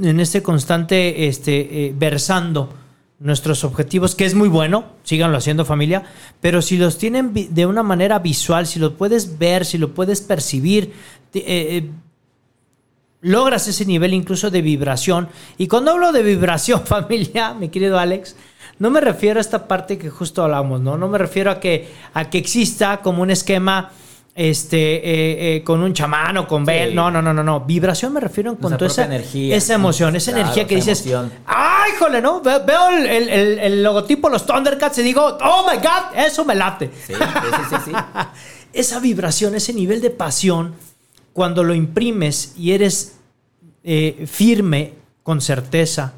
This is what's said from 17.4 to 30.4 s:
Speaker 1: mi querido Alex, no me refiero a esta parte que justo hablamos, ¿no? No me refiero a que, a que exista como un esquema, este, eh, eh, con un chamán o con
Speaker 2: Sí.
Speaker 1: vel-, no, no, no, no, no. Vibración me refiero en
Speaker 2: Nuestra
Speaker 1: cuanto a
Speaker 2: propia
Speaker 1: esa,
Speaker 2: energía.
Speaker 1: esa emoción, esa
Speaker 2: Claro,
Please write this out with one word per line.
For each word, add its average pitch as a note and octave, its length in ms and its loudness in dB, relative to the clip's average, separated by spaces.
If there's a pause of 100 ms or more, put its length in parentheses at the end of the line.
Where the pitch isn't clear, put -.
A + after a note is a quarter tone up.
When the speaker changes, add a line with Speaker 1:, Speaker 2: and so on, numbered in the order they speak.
Speaker 1:
mi F#3+ 160 -8
querido F#3+ 300 0
Alex, F3+ 360 -4 (440)
no G#3+ 100 0
me D4 120 4
refiero G#3+ 380 2
a - 20 2
esta - 260 -4
parte F#3+ 300 -4
que E3 120 -10
justo F3 340 -4
hablamos, C#3 380 0
¿no? C3+ 160 -2
No F3+ 100 -2
me G3+ 100 0
refiero F#3+ 340 0
a F#3+ 80 -4
que, E3+ 300 -2 (240)
a D#3 160 -4
que F#3 80 -2
exista G3+ 640 0
como F3+ 220 0
un F#3+ 80 2
esquema, F#3+ 600 0 (440)
este, D#3+ 600 0
eh, D#3+ 580 0
eh, D#3 80 -4
con E3 180 2
un F#3 140 0
chamán D#3 420 -2
o F3 100 -4
con D3 160 0
Speaker 2:
Sí. D3 80 2
Speaker 1:
vel-, E3+ 220 0
no, F3 160 2
no, E3 140 0
no, D#3+ 100 2
no, D#3 100 0
no. D3+ 180 0
Vibración F3 520 0
me D4 60 -2
refiero A3 320 -4
en - 80 -8
Speaker 2:
Nuestra F3+ 180 -4
Speaker 1:
cuanto F3 80 0
a - 20 2
Speaker 2:
propia A#3+ 180 0
Speaker 1:
esa, C#3 100 -4
Speaker 2:
energía. C3+ 400 -2
Speaker 1:
esa G#3 180 2
emoción, E3+ 420 2
esa F3+ 160 -2
Speaker 2:
Claro, A#3 140 0